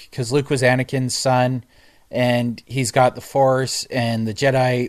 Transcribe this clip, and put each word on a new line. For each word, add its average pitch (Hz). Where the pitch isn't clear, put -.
'Cause 117
Luke 139
was 135
Anakin's 127
son, 127
and 120
he's 123
got 127
the -
Force, 131
and 117
the 110
Jedi 127